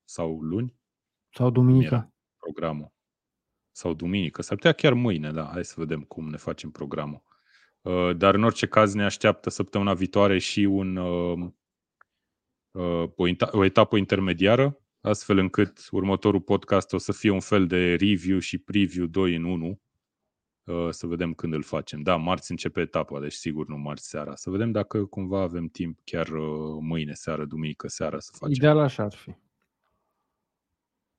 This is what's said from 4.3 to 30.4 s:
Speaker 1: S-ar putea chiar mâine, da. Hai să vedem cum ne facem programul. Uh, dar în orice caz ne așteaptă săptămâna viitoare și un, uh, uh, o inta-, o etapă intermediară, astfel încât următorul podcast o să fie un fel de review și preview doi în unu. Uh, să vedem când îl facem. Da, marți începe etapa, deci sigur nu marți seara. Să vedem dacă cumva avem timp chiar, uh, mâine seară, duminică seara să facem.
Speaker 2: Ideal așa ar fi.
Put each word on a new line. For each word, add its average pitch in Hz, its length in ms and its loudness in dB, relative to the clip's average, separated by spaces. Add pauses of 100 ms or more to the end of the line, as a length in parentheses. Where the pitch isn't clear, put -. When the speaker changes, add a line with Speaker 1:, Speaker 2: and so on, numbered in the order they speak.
Speaker 1:
S-ar - 140 -6
putea 165 160 4
chiar 147 200 4
mâine, 92 400 0
da. 78 200 -6
Hai 87 120 -6
să - 120 -18
vedem 80 260 -6
cum 78 260 -12
ne 78 80 -10
facem 78 340 -10
programul. 73 520 -10 (580)
Uh, 90 360 0
dar 95 180 6
în 104 80 2
orice 117 240 2
caz 107 280 6
ne 104 100 0
așteaptă - 460 0
săptămâna 101 440 -2
viitoare 95 440 2
și - 260 -2
un, 95 320 0
uh, 87 520 -2 (1200)
uh, 87 460 -2
o 90 100 2
inta-, 90 260 0
o 101 120 4
etapă 104 320 6
intermediară, 98 840 2 (220)
astfel 104 380 2
încât 95 520 0
următorul 98 500 2
podcast 95 520 0
o 95 60 0
să - 140 -4
fie 107 180 0
un 95 100 2
fel 95 260 2
de 90 280 2
review 92 440 2
și 87 200 -4
preview 90 480 -2
doi 90 280 0
în 82 100 -4
unu. 87 360 -4 (840)
Uh, 85 260 -4
să - 160 -10
vedem 85 280 -4
când 82 200 -6
îl 76 80 -4
facem. 76 400 -8
Da, 87 140 2
marți 82 340 -4
începe 87 300 -6
etapa, 78 400 -4
deci 71 120 -10
sigur 76 360 -8
nu 76 80 -10
marți 71 320 -10
seara. 71 280 -10
Să - 140 -12
vedem 107 220 -2
dacă 104 320 -2
cumva 98 360 -4
avem 87 280 -4
timp 82 360 -8
chiar, 82 240 -4
uh, 78 520 -6
mâine 78 340 -4
seară, 76 300 -6
duminică 78 440 -8
seara 76 320 -6
să - 140 -18
facem. 147 200 -4
Speaker 2:
Ideal 151 240 4
așa 135 240 0
ar 104 120 -4
fi. - 200 -18 (1800)